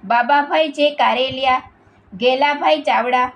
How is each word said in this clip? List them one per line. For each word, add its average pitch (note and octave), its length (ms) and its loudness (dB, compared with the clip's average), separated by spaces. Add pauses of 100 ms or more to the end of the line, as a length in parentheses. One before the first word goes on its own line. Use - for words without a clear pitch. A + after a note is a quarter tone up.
બાબાભાઈ C#4+ 640 0
જે D4 220 0
કારેલિયા, C4 720 0 (500)
ગેલાભાઈ C#4+ 680 0
ચાવડા B3 540 0